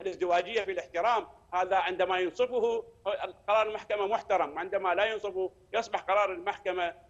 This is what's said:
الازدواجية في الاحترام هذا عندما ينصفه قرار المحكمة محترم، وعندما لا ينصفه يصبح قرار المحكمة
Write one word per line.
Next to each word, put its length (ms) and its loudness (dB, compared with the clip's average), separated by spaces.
الازدواجية 640 0
في 80 -4
الاحترام 540 0
هذا 220 0
عندما 420 2
ينصفه 640 0
قرار 200 4
المحكمة 380 -2
محترم، 460 0
وعندما 420 -2
لا 100 2
ينصفه 480 -2
يصبح 280 -2
قرار 320 2
المحكمة 600 -4